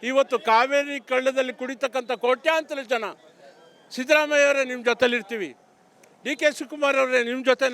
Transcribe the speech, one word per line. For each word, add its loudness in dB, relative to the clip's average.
ಇವತ್ತು 2
ಕಾವೇರಿ 2
ಕೊಳ್ಳದಲ್ಲಿ 0
ಕುಡಿತಕ್ಕಂಥ -6
ಕೋಟ್ಯಾಂತರ 0
ಜನ, -2
ಸಿದ್ದರಾಮಯ್ಯ 2
ಅವರೇ 0
ನಿಮ್ಮ -10
ಜೊತೆಲಿರ್ತೀವಿ, -2
ಡಿ -4
ಕೆ 2
ಶಿವಕುಮಾರ್ -2
ಅವರೇ 2
ನಿಮ್ಮ -4
ಜೊತೆ 2